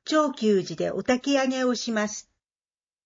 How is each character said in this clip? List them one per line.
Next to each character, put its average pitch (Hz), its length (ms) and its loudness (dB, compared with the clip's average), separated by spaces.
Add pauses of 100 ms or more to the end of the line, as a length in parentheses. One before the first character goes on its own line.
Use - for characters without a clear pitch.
長 302 260 2
久 208 320 2
寺 170 120 -10
で 175 160 -2
お 190 100 -4
焚 247 200 2
き 277 160 0
上 262 100 2
げ 262 160 -2
を 247 120 0
し - 160 -6
ま 214 160 0
す。 - 220 -12 (760)